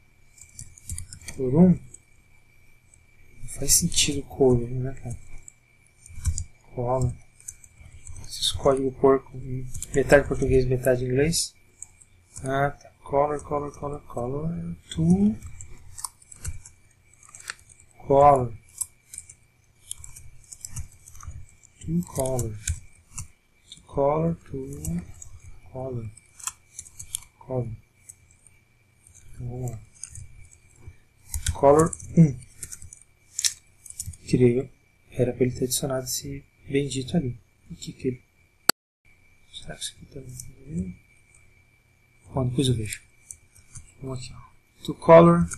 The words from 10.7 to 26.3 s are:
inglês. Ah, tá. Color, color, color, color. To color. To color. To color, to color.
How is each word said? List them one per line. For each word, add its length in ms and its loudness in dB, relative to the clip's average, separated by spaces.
inglês. 500 0
Ah, 260 0
tá. 180 -18
Color, 400 0
color, 300 -6
color, 300 -8
color. 720 -6
To 440 4
color. 460 6
To 220 -4
color. 560 -4
To 160 -20
color, 500 0
to 680 -8
color. 380 -8